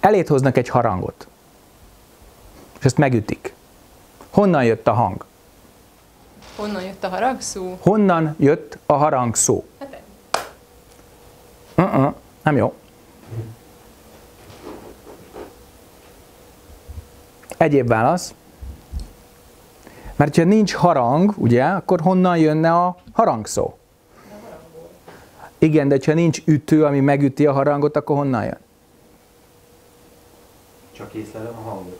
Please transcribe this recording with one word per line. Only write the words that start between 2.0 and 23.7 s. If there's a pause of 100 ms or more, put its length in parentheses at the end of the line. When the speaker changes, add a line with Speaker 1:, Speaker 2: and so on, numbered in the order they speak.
Speaker 1:
És
ezt
megütik. (760)
Honnan
jött
a
hang? (1300)
Speaker 2:
Honnan
jött
a
harangszó?
Speaker 1:
Honnan
jött
a
harangszó? (140)
Speaker 2:
Hát (1700)
Speaker 1:
Uh-uh, (280)
nem
jó. (4000)
Egyéb
válasz? (1800)
Mert
ha
nincs
harang,
ugye,
akkor
honnan
jönne
a (160)
harangszó? (1900)